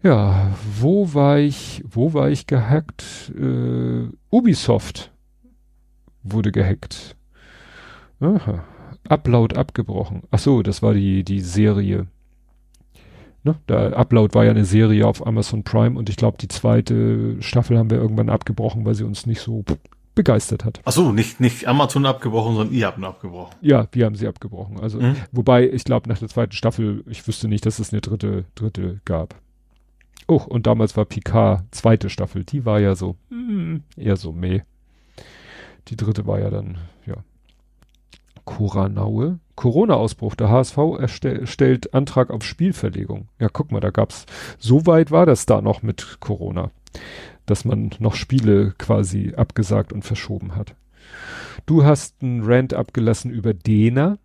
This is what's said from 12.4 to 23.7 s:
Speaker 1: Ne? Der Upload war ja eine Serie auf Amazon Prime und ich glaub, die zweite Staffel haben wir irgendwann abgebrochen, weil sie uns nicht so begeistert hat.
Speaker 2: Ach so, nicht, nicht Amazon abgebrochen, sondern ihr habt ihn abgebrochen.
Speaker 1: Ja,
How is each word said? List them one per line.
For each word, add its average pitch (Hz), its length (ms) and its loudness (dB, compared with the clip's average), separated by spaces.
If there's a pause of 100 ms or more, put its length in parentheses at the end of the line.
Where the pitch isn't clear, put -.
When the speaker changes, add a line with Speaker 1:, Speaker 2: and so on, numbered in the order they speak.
Speaker 1:
Ne? 160 80 0 (120)
Der 107 280 2
Upload 110 380 4
war 113 100 8
ja 110 60 6
eine 110 140 4
Serie 107 420 4
auf - 200 -2
Amazon 110 380 -2
Prime 117 340 2
und 110 100 -4
ich 101 80 -4
glaub, 110 220 0
die - 100 -10
zweite 113 960 0
Staffel 120 360 2
haben 110 120 2
wir 113 80 2
irgendwann 110 320 0
abgebrochen, 110 540 -2
weil 110 100 0
sie 107 100 -4
uns 104 220 -8
nicht 113 140 -2
so 110 240 -6 (500)
begeistert 117 500 2
hat. - 200 -6
Speaker 2:
Ach - 80 -2
so, 151 200 4
nicht, 110 280 0
nicht 120 280 2
Amazon 139 360 2
abgebrochen, 113 520 0
sondern 110 180 -2
ihr 117 120 2
habt 92 120 -6
ihn 95 60 -10
abgebrochen. 90 560 -14
Speaker 1:
Ja, 135 320 4